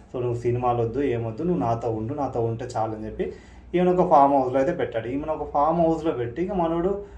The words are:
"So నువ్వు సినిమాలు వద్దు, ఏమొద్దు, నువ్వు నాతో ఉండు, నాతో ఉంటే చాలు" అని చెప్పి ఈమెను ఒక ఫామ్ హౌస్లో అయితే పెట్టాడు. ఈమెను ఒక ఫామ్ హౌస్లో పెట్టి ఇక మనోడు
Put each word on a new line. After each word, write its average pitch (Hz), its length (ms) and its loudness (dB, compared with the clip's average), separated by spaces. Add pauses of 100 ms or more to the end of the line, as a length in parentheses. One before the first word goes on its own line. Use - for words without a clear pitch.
"So - 140 -14
నువ్వు 120 180 -2
సినిమాలు 120 440 0
వద్దు, 117 260 0
ఏమొద్దు, 113 360 -2
నువ్వు 170 180 0
నాతో 117 300 0
ఉండు, 110 220 -4
నాతో 127 280 -4
ఉంటే 113 260 -2
చాలు" 110 280 -4
అని 110 120 -8
చెప్పి 107 180 -6 (460)
ఈమెను 180 220 4
ఒక 180 160 4
ఫామ్ 143 240 8
హౌస్లో 131 260 2
అయితే 135 140 2
పెట్టాడు. 117 340 -4
ఈమెను 151 260 -4
ఒక 147 160 -6
ఫామ్ 160 320 2
హౌస్లో 160 320 2
పెట్టి 123 280 -4
ఇక 196 120 -4
మనోడు 170 380 0 (260)